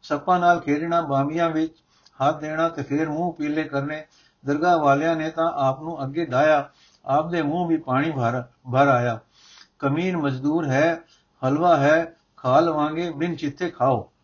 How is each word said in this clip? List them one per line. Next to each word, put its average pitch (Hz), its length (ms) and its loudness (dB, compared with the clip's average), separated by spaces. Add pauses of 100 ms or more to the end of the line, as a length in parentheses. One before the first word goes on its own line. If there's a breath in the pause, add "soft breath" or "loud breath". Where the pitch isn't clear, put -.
ਸੱਪਾਂ 175 360 0
ਨਾਲ 175 200 4
ਖੇਡਣਾ, 165 420 0
ਬਾਂਬੀਆਂ 151 480 0
ਵਿੱਚ 160 240 -2 (460 soft breath)
ਹੱਥ 147 200 0
ਦੇਣਾ 156 300 -2
ਤੇ 156 140 -8
ਫਿਰ 151 260 -2
ਮੂੰਹ 165 240 -4
ਪੀਲੇ 151 300 -4
ਕਰਨੇ। 143 420 -6 (400 soft breath)
ਦਰਗਾਹ 156 320 2
ਵਾਲਿਆਂ 151 380 4
ਨੇ 160 140 -4
ਤਾਂ 160 260 -2
ਆਪ 135 260 -2
ਨੂੰ 156 220 -8
ਅੱਗੇ 147 220 -4
ਡਾਹਿਆ, 143 440 2 (360 soft breath)
ਆਪ 151 240 0
ਦੇ 170 120 -2
ਮੂੰਹ 165 260 -2
ਵੀ 165 100 0
ਪਾਣੀ 143 340 -2
ਭਰ, 123 320 -2 (300)
ਭਰ 139 140 6
ਆਇਆ। 120 320 2 (600 soft breath)
"ਕਮੀਨ 170 380 -2
ਮਜ਼ਦੂਰ 143 500 -2
ਹੈ, 147 340 0 (400 soft breath)
ਹਲਵਾ 151 360 2
ਹੈ, 151 380 2 (220)
ਖਾ 127 220 2
ਲਵਾਂਗੇ, 160 520 0
ਬਿਨ 160 240 -4
ਚਿੱਥੇ 151 340 -6
ਖਾਓ।" 123 400 -2 (140)